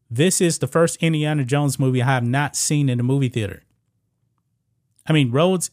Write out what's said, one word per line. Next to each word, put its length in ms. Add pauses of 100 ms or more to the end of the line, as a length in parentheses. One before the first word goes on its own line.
(100)
This 300
is 200
the 60
first 360
Indiana 420
Jones 340
movie 220
I 60
have 180
not 320
seen 320
in 120
a 20
movie 260
theater. 360 (1400)
I 60
mean, 180
Rhodes 420